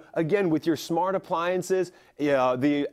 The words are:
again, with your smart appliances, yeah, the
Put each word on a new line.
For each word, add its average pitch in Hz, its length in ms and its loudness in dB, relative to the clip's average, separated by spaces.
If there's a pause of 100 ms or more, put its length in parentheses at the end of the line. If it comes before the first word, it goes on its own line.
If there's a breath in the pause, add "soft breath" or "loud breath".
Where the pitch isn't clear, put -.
(140 loud breath)
again, 170 360 0
with 156 160 0
your 160 100 2
smart 175 400 -2
appliances, 180 760 -2 (260 loud breath)
yeah, 131 400 2
the 143 360 0